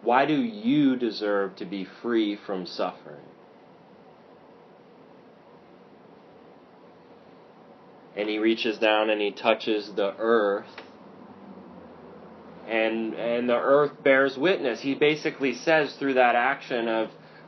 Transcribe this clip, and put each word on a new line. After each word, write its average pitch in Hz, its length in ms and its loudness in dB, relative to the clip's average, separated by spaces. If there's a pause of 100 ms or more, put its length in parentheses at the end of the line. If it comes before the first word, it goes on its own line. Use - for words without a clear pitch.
Why 127 240 2
do 156 80 0
you 127 600 2
deserve 101 600 -2
to 101 80 -10
be 95 200 -8
free 107 520 -2
from 92 300 -8
suffering?" 78 560 -8 (4000)
And 104 120 -6
he 107 100 -4
reaches 110 400 0
down 107 320 2
and 107 100 0
he 101 120 -2
touches 107 640 -2
the 98 240 -2
earth, 107 640 0 (1900)
and, 113 460 0
and 117 340 -2
the 120 80 2
earth 143 460 2
bears 135 340 4
witness. 135 440 0
He 135 140 -4
basically 147 600 0
says 151 400 0
through 139 200 -2
that 120 220 4
action 123 520 -2
of, 113 220 -2 (380)